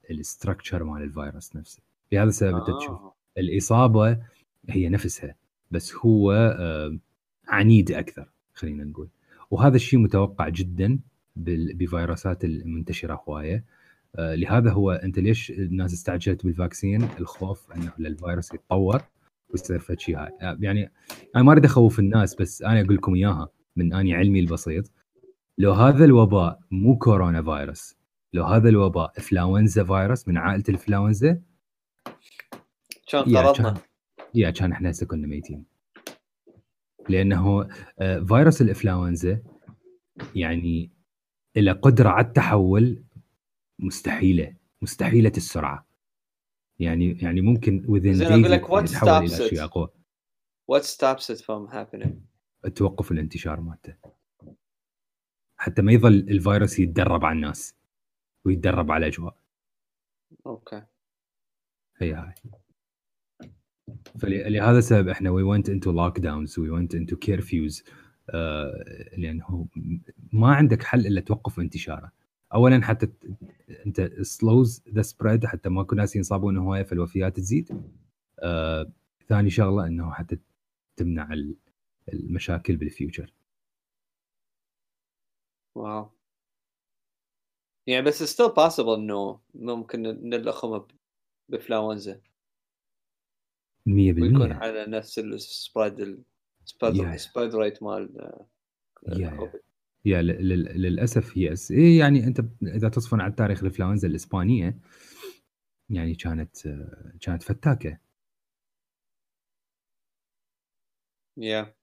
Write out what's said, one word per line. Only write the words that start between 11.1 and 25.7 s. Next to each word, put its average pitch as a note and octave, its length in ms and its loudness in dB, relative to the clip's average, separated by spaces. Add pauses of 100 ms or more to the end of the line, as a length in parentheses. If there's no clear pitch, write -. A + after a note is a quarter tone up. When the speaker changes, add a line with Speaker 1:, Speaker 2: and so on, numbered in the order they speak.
Speaker 1:
بال-، E2 380 -6
بفيروسات F2 720 -4
المنتشرة E2 840 -8
هواية. D#2 380 -6 (500)
آه، D#2+ 200 -6
لهذا G#2+ 360 2
هو G2 200 2
أنت F2+ 280 -4
ليش A2 320 0
الناس F2+ 420 -4
استعجلت F2 520 -6
بالفاكسين؟ F#2 580 -2
الخوف - 680 -8
أنه E2+ 280 -8
للفيروس F2 540 -8
يتطور G2 480 0 (480)
ويصير F2 300 -6
فد E2+ 200 -8
شي - 160 -6
هاي. C#2+ 160 -10 (100)
آه، F2 180 -8
يعني، G2+ 320 -2 (440)
أنا B2 80 6
ما C#3+ 80 12
أريد D3+ 140 10
أخوف A#2 340 6
الناس، G2+ 360 2
بس - 260 -6
أنا G#2+ 200 2
أقول G2 140 4
لكم F#2 200 0
إياها F2+ 340 0 (260)
من E2+ 180 0
أني F#2+ 200 0
علمي F#2+ 260 4
البسيط. E2 520 -2 (680)
لو G2 140 6